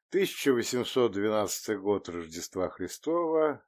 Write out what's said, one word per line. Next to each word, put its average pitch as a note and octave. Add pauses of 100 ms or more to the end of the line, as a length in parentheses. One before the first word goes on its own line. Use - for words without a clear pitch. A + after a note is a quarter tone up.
тысяча F3+
восемьсот A#2+
двенадцатый G#2
год G2
Рождества E2+
Христова, D#3